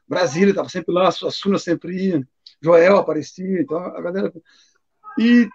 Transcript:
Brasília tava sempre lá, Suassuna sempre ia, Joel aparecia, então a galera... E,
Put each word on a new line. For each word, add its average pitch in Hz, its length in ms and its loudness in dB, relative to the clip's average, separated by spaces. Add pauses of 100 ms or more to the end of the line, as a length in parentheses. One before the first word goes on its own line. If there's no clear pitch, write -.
Brasília 180 480 0
tava 143 140 -4
sempre 175 240 -8
lá, 180 180 2
Suassuna 180 480 -4
sempre 170 380 -6 (120)
ia, 160 140 -2 (400)
Joel 170 360 6
aparecia, 170 640 -4
então 156 160 -4
a 180 220 -12
galera... 185 320 -6 (840)
E, 240 360 4